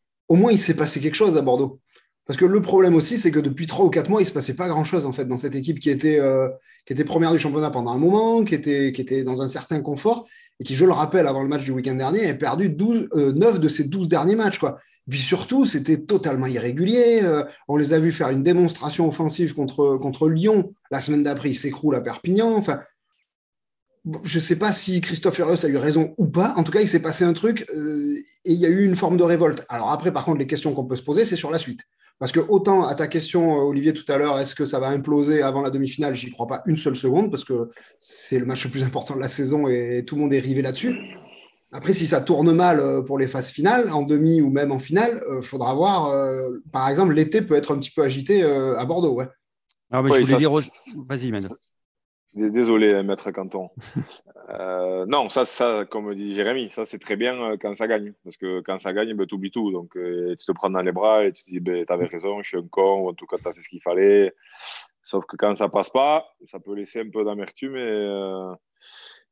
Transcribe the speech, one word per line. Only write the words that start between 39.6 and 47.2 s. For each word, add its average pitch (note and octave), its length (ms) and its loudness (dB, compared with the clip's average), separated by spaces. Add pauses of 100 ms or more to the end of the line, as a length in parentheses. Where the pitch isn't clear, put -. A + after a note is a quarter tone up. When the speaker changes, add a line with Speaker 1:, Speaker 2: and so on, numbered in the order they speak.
Speaker 1:
et B2 360 -2
tout D3 120 -8
le D3 60 -2
monde C#3+ 120 0
est C3+ 60 4
rivé C3+ 240 -2
là-dessus. A3+ 340 -2 (720)
Après, C#3 220 -2
si F3 140 0
ça D3+ 120 2
tourne D#3+ 340 4
mal, E3+ 260 4
euh, C3+ 240 0
pour C3+ 160 -4
les C3 80 0
phases C3 240 -6
finales, G#3 400 0
en D3+ 100 0
demi D3+ 400 4
ou C3+ 80 4
même C#3 220 0
en C3 80 -2
finale, G#3 500 0
euh, C3 140 -6
faudra B2+ 320 -4
voir. F3 320 2
Euh, C3 500 -2 (140)
par C3+ 180 -2
exemple, D#3+ 240 2
l'été D#3 300 2